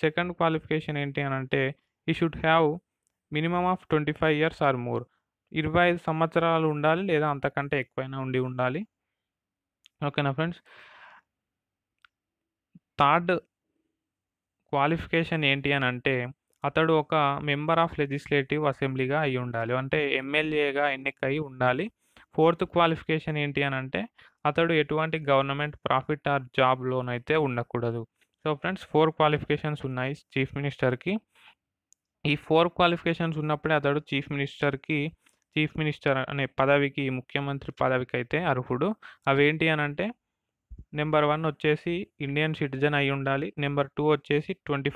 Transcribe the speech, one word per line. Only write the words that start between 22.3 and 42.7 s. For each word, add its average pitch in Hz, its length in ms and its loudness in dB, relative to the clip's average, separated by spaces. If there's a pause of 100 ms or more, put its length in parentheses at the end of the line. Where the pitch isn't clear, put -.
ఫోర్త్ 165 280 4 (100)
క్వాలిఫికేషన్ 160 680 0
ఏంటి 143 240 -2
అని 135 120 -4
అంటే, 135 200 -6 (500)
అతడు 170 220 2 (100)
ఎటువంటి 156 360 -2 (120)
government 139 440 2 (120)
profit 135 360 0 (120)
or 139 60 0 (200)
జాబ్‌లోనైతే 127 720 0 (140)
ఉండకూడదు. 120 540 -4 (420)
So 156 60 -2 (100)
ఫ్రెండ్స్, 185 320 -6
ఫోర్ 156 260 4
క్వాలిఫికేషన్స్ 151 720 0
ఉన్నాయి 127 240 -4 (200)
చీఫ్ 131 260 -2
మినిస్టర్కి. 135 520 -2 (1200)
ఈ - 20 4 (140)
ఫోర్ 165 300 4
క్వాలిఫికేషన్స్ 170 680 0
ఉన్నప్పుడే 151 380 0
అతడు 143 200 2 (100)
చీఫ్ 139 240 -2
మినిస్టర్కి, 143 640 -2 (560)
చీఫ్ 151 260 0
మినిస్టర్ 143 380 0 (140)
అనే 139 120 -2 (140)
పదవికి, 139 460 2 (160)
ముఖ్యమంత్రి 139 500 -6 (100)
పదవికి 127 380 -2
అయితే 123 200 -4 (120)
అర్హుడు. 127 380 -2 (420)
అవేంటి 147 440 2
అని 151 120 -2
అంటే, 147 200 -4 (920)
నెంబర్ 151 320 2
వన్ 156 200 -2
వచ్చేసి 151 440 -2 (320)
ఇండియన్ 151 340 0
సిటిజన్ 143 380 0